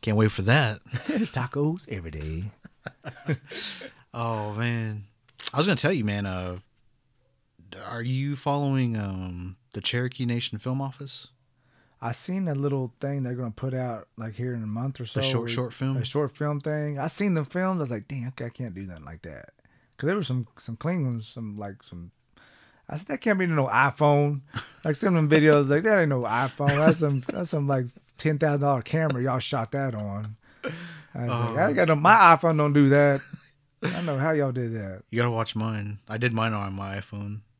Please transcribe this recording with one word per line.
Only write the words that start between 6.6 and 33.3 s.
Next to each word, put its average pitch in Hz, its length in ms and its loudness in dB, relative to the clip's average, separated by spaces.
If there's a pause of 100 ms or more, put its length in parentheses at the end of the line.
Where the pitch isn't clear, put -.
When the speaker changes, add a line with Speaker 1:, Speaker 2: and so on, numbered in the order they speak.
Speaker 1:
are 117 160 -10
you 135 360 -2
following, 135 600 0
um, 92 600 -6 (160)
the 107 80 -6
Cherokee 123 440 -4
Nation 120 320 -4
Film 127 240 -4
Office? 135 460 -12 (760)
Speaker 2:
I 117 120 -4
seen 185 340 -4
a 151 80 0
little 139 460 -2
thing 139 240 -4
they're 123 100 -4
gonna 123 160 -4
put 131 240 -6
out, 123 320 -6 (100)
like, 110 180 -8
here 123 200 -4
in 117 80 -6
a 107 60 -6
month 120 320 -4
or 120 60 -6
so. - 140 -4
Speaker 1:
The 135 60 0
short, 120 240 0
short 117 240 -4
film? 135 220 -2
Speaker 2:
A 127 80 -2
short 143 320 -4
film 147 240 -2
thing. 151 360 -4
I 139 120 -4
seen 202 260 0
the 156 100 0
film. 185 340 -2
I - 20 -2
was 135 100 -2
like, 107 160 -6
"Dang, 127 220 -6
okay, 123 180 -8
I 117 40 -8
can't 120 220 -8
do 95 140 -10
nothing 82 180 -14
like 80 180 -16
that." 78 300 -16 (440)
'Cause 139 100 -4
there 175 80 2
were 202 80 -2
some, 127 240 -2 (100)
some 113 200 -12
clean 170 280 -2
ones, 117 220 -4
some, 107 320 -12
like, 101 240 -12
some 87 300 -16 (760)
I 151 100 -8
said, 180 80 -14
"That 285 140 -8
can't 208 180 2
be 185 80 2
no 151 200 2
iPhone." 143 760 4 (420)
Like, 156 120 0
some 190 200 2
of 156 120 4
them 156 120 8
videos, 147 300 8
like, 151 140 4
"That 214 160 6
ain't 156 100 4
no 127 120 0
iPhone. 123 460 2
That's 156 320 6
some, 139 280 2
that's 180 220 -4
some, 143 160 0
like, 131 200 2 (320)
ten 156 200 2
thousand 147 220 2
dollar 139 220 2
camera 151 400 0
y'all 131 160 0
shot 120 340 -4
that 139 220 -2
on." 104 420 -6 (800)
I 131 60 -6
was 120 100 -2
like, - 0 -
Speaker 1:
Oh. 120 280 0
Speaker 2:
"I 170 140 4
got 160 160 4
no, 160 80 4
my 170 180 6 (220)
iPhone 160 220 2
don't 147 140 4
do 143 180 6
that." 143 300 6 (600)